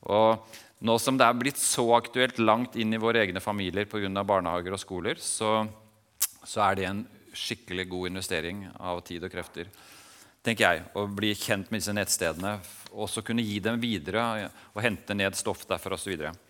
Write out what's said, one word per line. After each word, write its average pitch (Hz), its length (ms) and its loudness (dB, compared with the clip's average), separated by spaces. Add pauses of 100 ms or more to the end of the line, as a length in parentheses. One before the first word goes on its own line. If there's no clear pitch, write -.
Og 110 480 4 (240)
nå 117 160 4
som 131 220 2
det 120 80 10
er 123 100 4
blitt 131 240 -2
så - 320 2
aktuelt 123 480 2
langt 113 340 4
inn 110 220 0
i - 20 -2
våre 113 220 4
egne 92 220 0
familier 101 420 -2
på 107 160 -6
grunn 98 160 -2
av 101 100 0
barnehager 90 460 0
og 95 80 -6
skoler, 95 400 -6
så, 110 400 0 (800)
så - 240 0
er 98 140 4
det 92 100 0
en 101 160 -4 (240)
skikkelig 92 640 -6
god 90 180 -4
investering 92 540 -4 (180)
av 90 240 -6
tid 85 180 -10
og 92 80 -8
krefter, 87 360 -10 (760)
tenker 113 220 2
jeg, 85 200 4 (120)
å 104 80 0
bli 101 320 -2
kjent 101 320 -2
med 110 80 -4
disse 101 160 -4
nettstedene, 95 600 0 (340)
og 107 220 -6
så 113 120 -6
kunne 117 220 -2
gi 104 160 -2
dem 113 180 0
videre 110 720 -2 (240)
og 104 80 -6
hente 104 320 -2
ned 101 240 0
stoff - 320 -4
derfra 95 240 -2
og 90 80 -6
så - 80 -8
videre. 80 240 -6 (160)